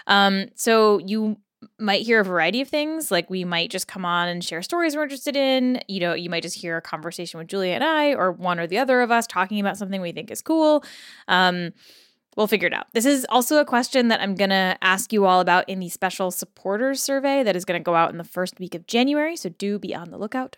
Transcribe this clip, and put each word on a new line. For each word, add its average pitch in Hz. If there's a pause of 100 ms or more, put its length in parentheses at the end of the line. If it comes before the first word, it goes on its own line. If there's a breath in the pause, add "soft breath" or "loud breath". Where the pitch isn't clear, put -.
Um, 196
so 220
you 214 (420)
might 208
hear 226
a 208
variety 180
of 269
things. 311
Like, 175
we 185
might 170
just 185
come 190
on 175
and 175
share 170
stories 330
we're 302
interested 277
in. 262
You 190
know, 175
you 175
might 170
just 170
hear 170
a 165
conversation 165
with 165
Julia 185
and 233
I, 294
or 185
one 175
or 170
the 180
other 254
of 240
us 233
talking 185
about 196
something 196
we 175
think -
is -
cool. 302 (440 loud breath)
Um, 180 (640 soft breath)
we'll 208
figure 180
it -
out. -
This 226
is 269
also 254
a 294
question 247
that 226
I'm 196
gonna 190
ask 190
you 202
all 185
about 180
in 190
the 180
special 185
supporters 214
survey 277
that 208
is 180
gonna 175
go 170
out 165
in 165
the 170
first -
week 180
of 165
January. 294
So 196
do 202
be 185
on -
the -
lookout 254